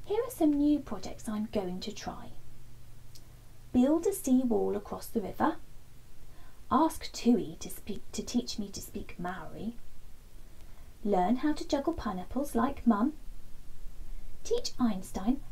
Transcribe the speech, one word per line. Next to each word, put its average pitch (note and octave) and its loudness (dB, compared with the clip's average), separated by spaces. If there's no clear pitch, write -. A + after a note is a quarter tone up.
here G#4+ 2
are C5 -2
some D4+ 4
new C#4+ 6
projects - -6
I'm G#3+ -2
going F#3 0
to G3 -6
try. - -8
Build D4+ 8
a - 4
sea B3+ 6
wall G3+ 4
across - -6
the - 0
river. A3 2
Ask D#4 4
Tui F3+ 4
to - -6
speak, - -6
to G3+ -4
teach - -2
me G3+ -4
to - -8
speak - -8
Maori. F3+ -6
Learn G3+ 4
how D4+ 2
to - -4
juggle D4+ 0
pineapples G#3 -4
like B3 2
Mum. A3+ 6
Teach - 2
Einstein G3+ 0